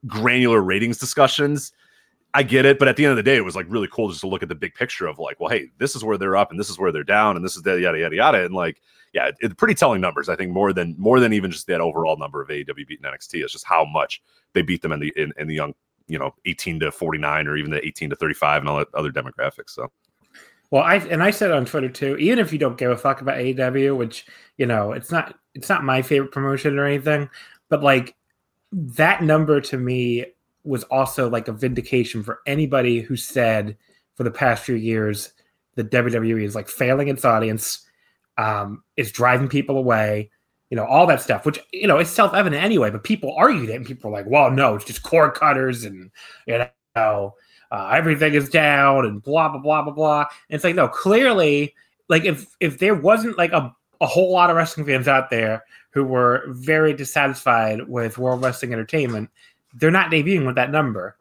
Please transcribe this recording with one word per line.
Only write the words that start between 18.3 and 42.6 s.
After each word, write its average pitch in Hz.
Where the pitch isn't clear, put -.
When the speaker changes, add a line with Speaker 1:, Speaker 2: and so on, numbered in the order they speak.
Speaker 1:
and 73
all 73
that 73
other 76
demographics. 65
So. 64
Speaker 2:
Well, 147
I, 175
and 170
I 202
said 202
on 139
Twitter 131
too, 135
even 226
if 165
you 156
don't 123
give 123
a 120
fuck 135
about 135
A 127
E 131
W, 135
which, 117
you 135
know, 110
it's 131
not, 160
it's -
not 175
my 131
favorite 139
promotion 139
or 143
anything, 143
but, 143
like, 135
that 165
number 151
to -
me 123
was 131
also, 131
like, 113
a 117
vindication 120
for 113
anybody 131
who 117
said 110
for -
the 120
past 120
few 123
years 110
that 113
W 120
W 113
E 107
is, 101
like, 107
failing 135
its 131
audience, 110
um, 104
is 104
driving 127
people 139
away, 107
you 123
know, 107
all 156
that 160
stuff, -
which, 151
you 190
know, 151
it's 165
self-evident 185